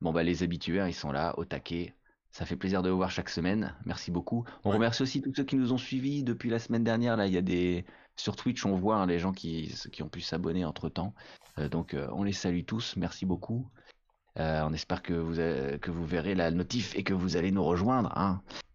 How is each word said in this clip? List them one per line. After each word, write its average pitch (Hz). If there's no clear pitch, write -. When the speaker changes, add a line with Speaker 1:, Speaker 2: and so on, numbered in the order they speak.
Speaker 1:
Bon, 85
bah, 82
les 85
habitués, 85
hein, 95
ils 85
sont 73
là, 76
au 85
taquet. 85
Ça -
fait 87
plaisir 92
de 92
vous 92
voir 92
chaque -
semaine. 92
Merci -
beaucoup. 117
On 104
Speaker 2:
Ouais. 101
Speaker 1:
remercie 117
aussi 135
tous 135
ceux 143
qui 139
nous 127
ont 127
suivis 135
depuis 120
la 113
semaine 117
dernière. 117
Là, 104
il 95
y 90
a 90
des, 90
sur -
Twitch, -
on 98
voit, 104
hein, 98
les 85
gens 92
qui, 82
qui -
ont 78
pu 87
s'abonner 87
entre-temps. 85
Euh, 73
donc, 82
euh, 69
on 85
les 101
salue 87
tous. -
Merci 87
beaucoup. 113
Euh, 80
on 78
espère 80
que 87
vous, 82
euh, 71
que 90
vous 85
verrez 85
la 85
notif 90
et 98
que 98
vous 90
allez 87
nous 95
rejoindre, 95
hein, 95